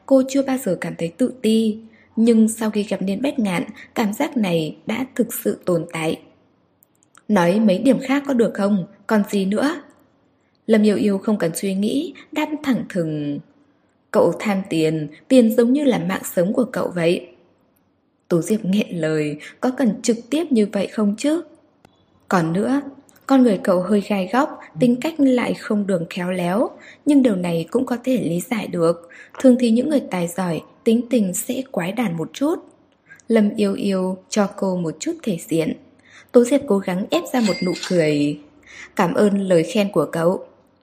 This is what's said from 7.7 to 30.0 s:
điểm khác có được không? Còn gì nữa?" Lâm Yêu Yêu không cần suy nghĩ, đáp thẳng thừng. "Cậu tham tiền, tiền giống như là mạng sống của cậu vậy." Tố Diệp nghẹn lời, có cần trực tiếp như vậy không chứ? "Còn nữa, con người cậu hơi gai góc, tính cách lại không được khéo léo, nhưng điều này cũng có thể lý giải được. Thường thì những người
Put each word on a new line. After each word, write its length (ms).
điểm 220
khác 260
có 80
được 200
không? 320
Còn 240
gì 140
nữa?" 360
Lâm 160
Yêu 140
Yêu 220
không 200
cần 160
suy 200
nghĩ, 400
đáp 160
thẳng 260
thừng. 520
"Cậu 280
tham 300
tiền, 400
tiền 280
giống 160
như 120
là 140
mạng 240
sống 180
của 120
cậu 300
vậy." 320
Tố 140
Diệp 220
nghẹn 360
lời, 360
có 100
cần 320
trực 140
tiếp 200
như 220
vậy 140
không 320
chứ? 240
"Còn 240
nữa, 280
con 160
người 200
cậu 180
hơi 280
gai 240
góc, 280
tính 200
cách 180
lại 360
không 320
được 240
khéo 200
léo, 400
nhưng 160
điều 140
này 340
cũng 160
có 180
thể 120
lý 240
giải 260
được. 420
Thường 200
thì 100
những 180
người 120